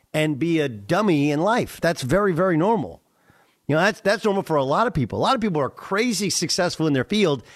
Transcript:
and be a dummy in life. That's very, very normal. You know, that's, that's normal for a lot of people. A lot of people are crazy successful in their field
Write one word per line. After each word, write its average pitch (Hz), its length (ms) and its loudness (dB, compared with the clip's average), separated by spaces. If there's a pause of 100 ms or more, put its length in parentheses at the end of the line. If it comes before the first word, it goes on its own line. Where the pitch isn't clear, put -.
(140)
and 156 240 -2
be 160 220 0
a 143 80 0
dummy 147 640 0
in 147 120 0
life. 202 380 0
That's 170 200 0
very, 185 320 2
very 175 240 0
normal. 165 460 0 (640)
You 143 100 0
know, 160 60 2
that's, 208 180 0
that's 202 240 0
normal 196 180 2
for 160 140 -2
a 139 80 2
lot 175 240 0
of 208 60 -6
people. 120 220 -2
A 110 60 -2
lot 226 140 2
of 233 40 -4
people 190 200 0
are 127 100 -2
crazy 202 580 -2
successful 160 600 -2
in 151 40 2
their 131 120 2
field 175 400 0 (100)